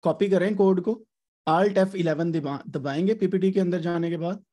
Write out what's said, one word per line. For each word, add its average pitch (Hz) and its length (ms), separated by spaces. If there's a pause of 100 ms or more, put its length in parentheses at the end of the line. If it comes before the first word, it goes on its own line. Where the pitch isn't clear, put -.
कॉपी 180 280
करें 190 260
कोड 190 260
को, 220 240 (420)
Alt 190 300
F 190 180
eleven 170 360
दबा-, 143 360
दबाएंगे 143 460
पीपीटी 190 380
के 196 80
अंदर 180 200
जाने 170 300
के 170 80
बाद। 180 360